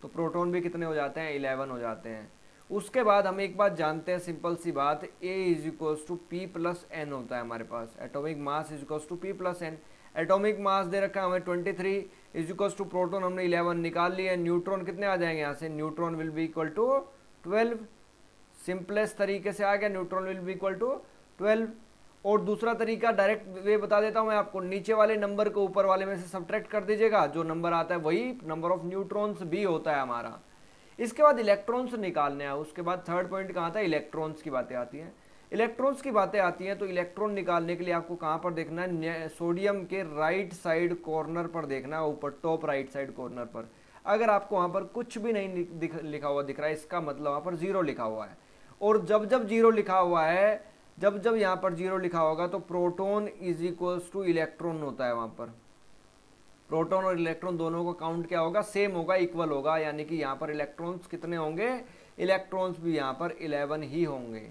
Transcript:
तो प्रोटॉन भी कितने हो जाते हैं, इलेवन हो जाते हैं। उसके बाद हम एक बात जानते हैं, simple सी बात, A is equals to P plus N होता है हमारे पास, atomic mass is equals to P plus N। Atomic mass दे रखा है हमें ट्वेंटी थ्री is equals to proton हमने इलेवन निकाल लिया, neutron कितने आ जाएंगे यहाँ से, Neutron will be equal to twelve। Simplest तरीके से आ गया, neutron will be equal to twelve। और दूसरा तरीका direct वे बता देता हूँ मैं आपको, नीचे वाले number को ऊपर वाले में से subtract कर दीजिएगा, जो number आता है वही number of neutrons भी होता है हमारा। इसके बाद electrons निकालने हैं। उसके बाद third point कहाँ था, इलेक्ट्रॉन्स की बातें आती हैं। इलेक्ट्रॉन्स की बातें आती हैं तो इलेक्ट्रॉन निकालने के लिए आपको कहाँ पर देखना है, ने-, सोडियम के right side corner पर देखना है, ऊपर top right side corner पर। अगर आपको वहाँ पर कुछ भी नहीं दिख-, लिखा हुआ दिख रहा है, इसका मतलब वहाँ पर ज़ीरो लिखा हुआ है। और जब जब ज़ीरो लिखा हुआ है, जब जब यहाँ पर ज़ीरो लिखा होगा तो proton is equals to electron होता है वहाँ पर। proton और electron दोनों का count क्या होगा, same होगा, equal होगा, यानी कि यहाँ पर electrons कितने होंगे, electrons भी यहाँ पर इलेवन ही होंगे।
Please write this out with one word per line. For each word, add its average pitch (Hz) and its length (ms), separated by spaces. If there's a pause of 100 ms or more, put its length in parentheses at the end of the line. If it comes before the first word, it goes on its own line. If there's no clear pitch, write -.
तो - 60
प्रोटॉन 170 440
भी 175 100
कितने 175 240
हो 160 100
जाते 143 260
हैं, 156 140
इलेवन 135 340
हो 123 100
जाते 113 300
हैं। 110 180 (420)
उसके 208 340
बाद 202 240
हम 190 140
एक 190 160
बात 196 180
जानते 156 360
हैं, 180 80
simple 170 360
सी 170 160
बात, 143 320 (200)
A 185 120 (100)
is 165 240
equals 156 400
to 175 80 (140)
P 180 140 (100)
plus 175 280 (140)
N 147 140
होता 127 240
है 120 60
हमारे 117 300
पास, 117 320
atomic 143 440
mass 151 260
is 143 120
equals 151 260
to 175 120
P 196 160
plus 175 300
N। 160 80 (380)
Atomic 196 440
mass 196 260
दे 180 160
रखा 196 200
है 190 60
हमें 180 140
ट्वेंटी 180 320
थ्री 185 200 (420)
is 160 180
equals 202 240
to 202 160
proton 180 300
हमने 185 200
इलेवन 170 360
निकाल 170 360
लिया, 185 200
neutron 175 500
कितने 180 200
आ 190 100
जाएंगे 165 260
यहाँ 143 120
से, 156 160
Neutron 160 480
will 160 180
be 160 120
equal 160 300
to 226 100 (560)
twelve। 220 420 (720)
Simplest 202 580
तरीके 196 360
से 202 100
आ 202 120
गया, 202 140
neutron 185 380
will 190 200
be 185 100
equal 190 240
to 254 140 (440)
twelve। 220 280 (580)
और 208 160
दूसरा 208 320
तरीका 226 380
direct 202 360 (180)
वे 208 120
बता 208 240
देता 214 180
हूँ 220 100
मैं 214 60
आपको, 208 240
नीचे 185 340
वाले 214 240
number 202 320
को 208 140
ऊपर 190 220
वाले 190 200
में 196 120
से 180 100
subtract 175 440
कर 214 120
दीजिएगा, 208 440
जो 156 160
number 170 300
आता 170 220
है 170 60
वही 208 320 (120)
number 160 260
of 170 140
neutrons 196 580
भी 180 200
होता 160 320
है 139 60
हमारा। 117 380 (600)
इसके 233 240
बाद 285 160
electrons 233 560
निकालने 151 480
हैं। 139 100
उसके 151 280
बाद 180 280
third 180 200
point 190 220
कहाँ 170 240
था, 214 40
इलेक्ट्रॉन्स 156 600
की 160 80
बातें 127 260
आती 123 220
हैं। 165 160 (380)
इलेक्ट्रॉन्स 254 500
की 269 100
बातें 208 280
आती 180 260
हैं 196 120
तो 202 80
इलेक्ट्रॉन 185 480
निकालने 175 420
के 170 80
लिए 175 100
आपको 170 220
कहाँ 160 280
पर 175 100
देखना 160 280
है, 185 100
ने-, 160 380
सोडियम 185 560
के 185 160 (160)
right 170 360
side 175 480
corner 160 460
पर 165 180
देखना 135 320
है, 160 80
ऊपर 143 380
top 160 220
right 139 240
side 139 260
corner 123 300
पर। 117 240 (360)
अगर 220 240
आपको 202 260
वहाँ 180 140
पर 190 140 (120)
कुछ 240 220
भी 226 160
नहीं 190 320 (140)
दिख-, 160 240
लिखा 147 240
हुआ 143 160
दिख 139 160
रहा 147 80
है, 156 60
इसका 170 280
मतलब 147 280
वहाँ 143 120
पर 175 140
ज़ीरो 185 260
लिखा 131 220
हुआ 110 220
है। - 120 (440)
और 208 240
जब 214 200
जब 226 220
ज़ीरो 226 240
लिखा 190 280
हुआ 175 260
है, 196 420 (300)
जब 202 240
जब 226 160
यहाँ 190 180
पर 185 180
ज़ीरो 185 240
लिखा 175 220
होगा 160 280
तो 180 120 (100)
proton 190 580 (140)
is 170 260
equals 180 460
to 196 140
electron 160 540
होता 131 240
है 120 100
वहाँ 117 120 (100)
पर। 117 160 (1160)
proton 170 360
और 185 140
electron 165 380
दोनों 165 280
का 175 140
count 165 280
क्या 170 120
होगा, 170 220
same 196 300
होगा, 175 240
equal 170 340
होगा, 147 280
यानी 151 280
कि 160 100
यहाँ 139 200
पर 151 160
electrons 165 560
कितने 170 280
होंगे, 165 340 (500)
electrons 185 600
भी 165 160
यहाँ 135 180
पर 165 180
इलेवन 151 520
ही 147 200
होंगे। 123 480